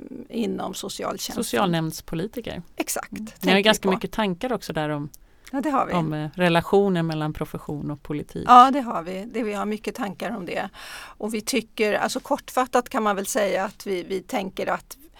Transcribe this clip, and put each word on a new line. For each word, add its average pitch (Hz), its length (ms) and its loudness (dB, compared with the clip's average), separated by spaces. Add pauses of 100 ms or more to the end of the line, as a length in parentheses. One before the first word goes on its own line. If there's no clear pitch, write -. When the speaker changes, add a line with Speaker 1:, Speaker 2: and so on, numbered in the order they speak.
(300)
Speaker 1:
inom 190 440 -4
socialtjänsten. 202 680 -6
Speaker 2:
Socialnämndspolitiker. 165 1160 -2 (140)
Speaker 1:
Exakt, - 360 -6
Speaker 2:
Mm. 202 120 -10
Ni 214 80 -12
har - 80 -20
Speaker 1:
tänker 185 160 4
vi 202 60 4
Speaker 2:
ganska 208 260 2
Speaker 1:
på. 190 60 4
Speaker 2:
mycket 180 180 -4
tankar 214 420 -2
också 185 200 -6
där 151 160 -2
om, 147 200 -4 (420)
Speaker 1:
Ja, 269 100 -2
det 302 80 -2
har 269 160 2
vi. 175 80 -4
Speaker 2:
om, 160 200 0
eh, 151 220 -4
relationer 180 680 4
mellan 156 300 -2
profession 151 580 -8
och 143 120 -10
politik. - 440 -8
Speaker 1:
Ja, 247 240 12
det 277 100 0
har 226 220 -4
vi. 185 300 -8
Det, 226 100 -2
vi 214 100 -4
har 196 120 -4
mycket 214 300 -4
tankar 214 420 -6
om 180 80 -8
det. - 240 -4 (480)
Och 214 160 -4
vi 214 80 -2
tycker, 214 520 0
alltså - 260 0
kortfattat - 680 0
kan 226 140 0
man 208 120 2
väl 202 100 -2
säga 190 400 0
att - 220 -10
vi, 185 160 -2
vi 185 180 -4
tänker 190 460 -4
att, - 300 -4 (220)